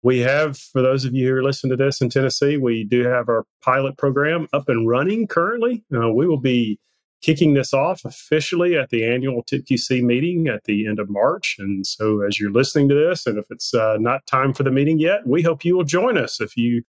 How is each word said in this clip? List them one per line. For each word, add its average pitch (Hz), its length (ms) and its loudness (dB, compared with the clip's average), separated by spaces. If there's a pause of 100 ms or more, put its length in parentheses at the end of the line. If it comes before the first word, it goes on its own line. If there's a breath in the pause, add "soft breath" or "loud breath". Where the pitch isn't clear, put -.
We 127 160 2
have, 139 400 0
for - 240 -4
those 135 240 0
of 123 80 -4
you 127 140 0
who 131 80 0
are 131 60 -2
listening 135 280 -2
to 131 120 0
this 139 200 0
in 120 80 0
Tennessee, 139 480 0
we 117 260 0
do 120 200 0
have 120 260 0
our 113 160 0 (160)
pilot 135 340 -2
program 147 560 0
up 143 160 -2
and 113 180 0
running 180 400 0
currently. 226 640 -2
Uh, 117 200 0
we 127 160 2
will 156 140 2
be 120 380 0 (440)
kicking 151 320 4
this 135 180 0
off 156 320 -2
officially 175 720 -2
at 131 140 -2
the 113 160 0
annual 123 360 -2
tip - 220 -4
Q 127 140 0
C 127 240 0
meeting 160 460 0
at - 160 -6
the 104 220 0
end 104 120 -2
of 101 100 -4
March. 110 500 0
And 98 280 -4
so 107 340 -2
as 101 180 -2
you're 104 140 -2
listening 139 380 2
to 143 40 4
this, 160 320 0
and 107 120 -2
if 104 100 -10
it's, - 240 -10
uh, 110 260 2
not 120 280 -2
time 131 260 0
for 135 120 -2
the 135 60 2
meeting 143 280 2
yet, 175 280 0
we 131 140 2
hope 160 240 0
you 180 140 2
will 175 60 2
join 185 340 0
us 117 240 -4
if 107 160 -6
you 117 300 0